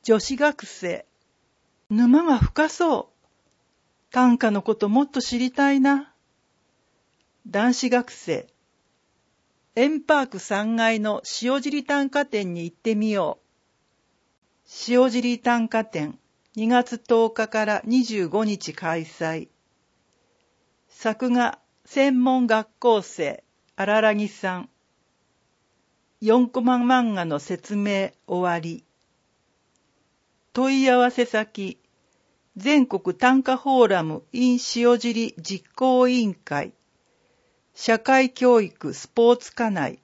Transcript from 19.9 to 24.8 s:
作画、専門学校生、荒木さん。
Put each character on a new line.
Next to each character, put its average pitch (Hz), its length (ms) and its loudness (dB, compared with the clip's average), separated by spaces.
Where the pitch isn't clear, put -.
作 226 420 -6
画、 240 300 0
専 269 380 2
門 254 240 2
学 220 320 -2
校 220 240 2
生、 - 400 -8
荒 214 400 0
木 208 120 -4
さ 185 300 -8
ん。 175 120 -14